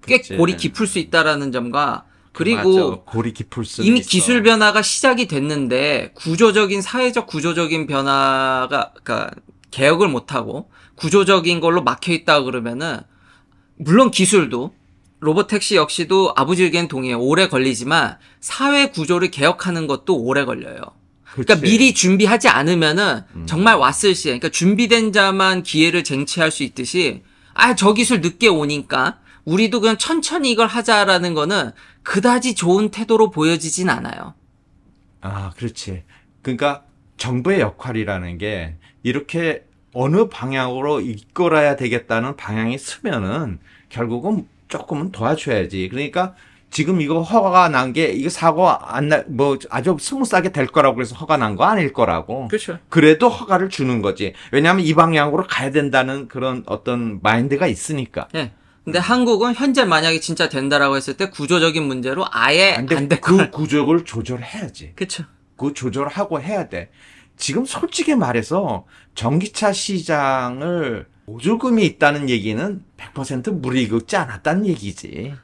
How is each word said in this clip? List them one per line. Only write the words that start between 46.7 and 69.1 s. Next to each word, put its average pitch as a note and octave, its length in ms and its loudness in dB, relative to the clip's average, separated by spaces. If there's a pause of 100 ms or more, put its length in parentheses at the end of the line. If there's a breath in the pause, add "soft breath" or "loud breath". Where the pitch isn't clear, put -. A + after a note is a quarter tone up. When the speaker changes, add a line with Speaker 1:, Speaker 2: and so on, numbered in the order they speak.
Speaker 2:
이거 D#3 200 0
허가가 F3+ 460 4
난 C3 240 0
게, D#3 220 0
이거 C3+ 160 -4
사고 E3 400 2
안 C3+ 400 -2
나, D3+ 180 4
뭐 C#3 300 0 (120)
아주 C#3+ 300 0
스무스하게 G#3+ 540 -2
될 C3+ 140 0
거라고 C#3 280 4
그래서 A#2+ 200 -6
허가 D#3 200 -2
난 A2 220 -2
거 B2 80 2
아닐 G3+ 260 2
거라고. A2 560 -2
Speaker 1:
그렇죠. E3+ 400 -6
Speaker 2:
그래도 D#3+ 400 6
허가를 F#3+ 420 0
주는 B2+ 320 -2
거지. G2 320 -4 (180 loud breath)
왜냐하면 E3+ 340 4
이 D#3 80 2
방향으로 D3+ 540 2
가야 C3+ 240 -4
된다는 C3+ 580 0
그런 B2+ 380 -4
어떤 A2+ 540 -4
마인드가 A#2+ 460 2
있으니까. B2+ 640 -6
Speaker 1:
네. C#3 220 -6 (320 soft breath)
근데 E3+ 120 -2
한국은 A#3 560 2
현재 C4 300 2
만약에 D#3+ 380 2
진짜 E3 260 -2
된다라고 C#3 480 2
했을 C3+ 200 -4
때 F#3+ 140 -4
구조적인 D#3+ 540 0
문제로 C3+ 480 -4
아예 D3+ 440 4
Speaker 2:
안 A#2 100 -2
돼. D#3+ 100 2
Speaker 1:
안 C#3+ 140 -2
될 D#3+ 100 2
Speaker 2:
그 F3+ 160 4
Speaker 1:
걸. F3 160 4
Speaker 2:
구조를 D3 540 0
조절해야지. A#2+ 880 -10
Speaker 1:
그쵸. F#3 300 -10 (320)
Speaker 2:
그 C#3+ 160 -4
조절하고 C#3+ 680 -6
해야 F3 280 -6
돼. E2+ 200 -10 (460 soft breath)
지금 G#3+ 300 -4
솔직히 D#4+ 500 -2
말해서 C3 720 -2 (280 soft breath)